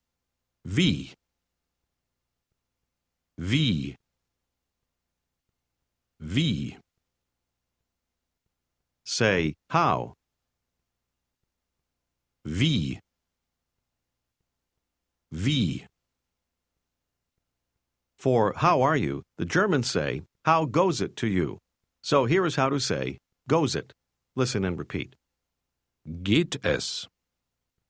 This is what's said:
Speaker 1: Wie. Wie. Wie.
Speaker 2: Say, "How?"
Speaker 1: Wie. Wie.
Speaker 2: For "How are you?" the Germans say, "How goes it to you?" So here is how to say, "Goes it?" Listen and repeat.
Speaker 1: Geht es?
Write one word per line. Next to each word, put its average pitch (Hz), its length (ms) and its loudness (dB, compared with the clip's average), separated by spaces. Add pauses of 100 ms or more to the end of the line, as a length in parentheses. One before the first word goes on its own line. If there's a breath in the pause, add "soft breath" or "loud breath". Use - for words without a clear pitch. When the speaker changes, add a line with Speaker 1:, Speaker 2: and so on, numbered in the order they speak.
(640)
Speaker 1:
Wie. 92 480 0 (2250)
Wie. 87 580 0 (2250)
Wie. 82 580 -2 (2250)
Speaker 2:
Say, 90 480 2 (160)
"How?" 85 460 0 (2250)
Speaker 1:
Wie. 85 540 0 (2250)
Wie. 98 560 -2 (2250)
Speaker 2:
For 113 360 2
"How 156 280 2
are 147 140 2
you?" 69 280 -2 (140)
the - 80 -4
Germans 165 460 0
say, 71 320 -2 (220)
"How 160 200 2
goes 156 360 0
it - 160 -6
to 123 100 -2
you?" 87 320 0 (420)
So 139 240 2
here 180 200 2
is 160 100 -2
how 135 140 2
to 139 100 0
say, 67 380 -4 (320)
"Goes 151 260 2
it?" 71 160 -6 (440)
Listen 123 280 -2
and 87 160 -2
repeat. - 360 -8 (920)
Speaker 1:
Geht 95 600 0
es? - 420 -4 (840)